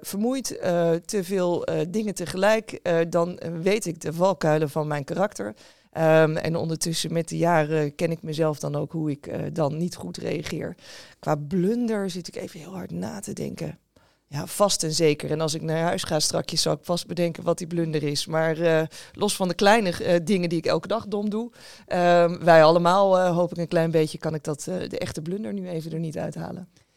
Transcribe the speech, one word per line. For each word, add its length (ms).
vermoeid, 560
eh, 340
te 320
veel, 420
eh, 240
dingen 260
tegelijk. 560
Eh, 260
dan, 280
eh, 140
weet 240
ik 160
de 120
valkuilen 560
van 180
mijn 160
karakter. 500
Ehm, 440
en 200
ondertussen 580
met 160
de 80
jaren 580
ken 160
ik 100
mezelf 380
dan 160
ook 160
hoe 200
ik, 160
eh, 120
dan 240
niet 180
goed 220
reageer. 580
Qua 160
blunder 720
zit 180
ik 80
even 240
heel 140
hard 180
na 280
te 140
denken. 460
Ja, 180
vast 360
en 80
zeker. 400
En 100
als 120
ik 80
naar 200
huis 220
ga 160
strakjes, 420
zal 120
ik 80
vast 260
bedenken 360
wat 140
die 100
blunder 360
is. 220
Maar, 320
eh, 240
los 220
van 120
de 60
kleine, 380
eh, 320
dingen 260
die 80
ik 80
elke 220
dag 200
dom 220
doe, 220
ehm, 580
wij 200
allemaal, 560
eh, 160
hoop 160
ik 60
een 100
klein 240
beetje, 260
kan 160
ik 100
dat, 240
eh, 80
de 100
echte 240
blunder 320
nu 160
even 220
er 80
niet 180
uithalen. 500